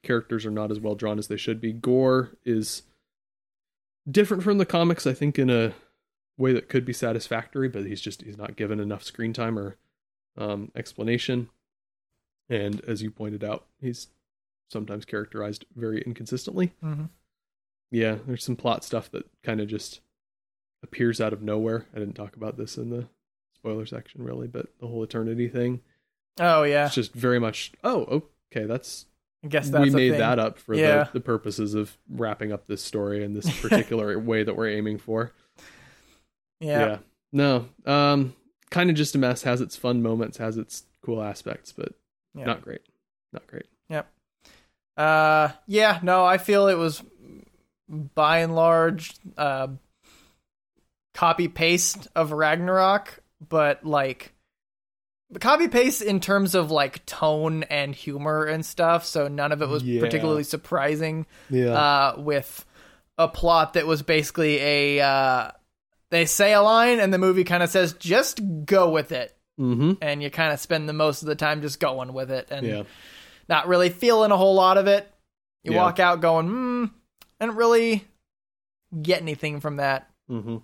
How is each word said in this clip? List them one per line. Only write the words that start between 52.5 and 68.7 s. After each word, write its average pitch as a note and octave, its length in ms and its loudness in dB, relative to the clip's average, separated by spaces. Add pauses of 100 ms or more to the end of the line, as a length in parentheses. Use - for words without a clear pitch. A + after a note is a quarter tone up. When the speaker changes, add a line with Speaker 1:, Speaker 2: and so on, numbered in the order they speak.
Speaker 2:
but, D3 380 0
like, C#3+ 480 -2 (1080)
copy-paste B3+ 600 4
in G3+ 180 0
terms G3 360 0
of, D#3+ 160 2
like, C#3+ 340 -2
tone D#3 580 0
and C#3+ 300 -4
humor D3+ 520 -4
and D#3 200 -4
stuff, E3+ 400 2
so C#3+ 220 -2
none C#3+ 240 -2
of D3 100 -2
it D3 80 -2
was D3 140 -2
Speaker 1:
Yeah. A#2+ 180 0
Speaker 2:
particularly D3+ 420 0
surprising. D#3 840 -2 (240)
Speaker 1:
Yeah. B2 240 2
Speaker 2:
Uh, C#3+ 480 4
with D3 440 -4 (520)
a E3 100 4
plot E3 460 2
that D#3+ 140 2
was D3+ 160 0
basically D#3 560 2
a, C#3+ 420 2
uh, C3+ 500 2 (600)
they E3+ 140 4
say G3+ 280 4
a G#3 80 8
line A3+ 380 6
and F#3+ 140 4
the F3+ 40 4
movie F#3 260 4
kinda F3 240 2
says, F3 260 2
"Just G#3+ 460 0 (260)
go F#3 260 6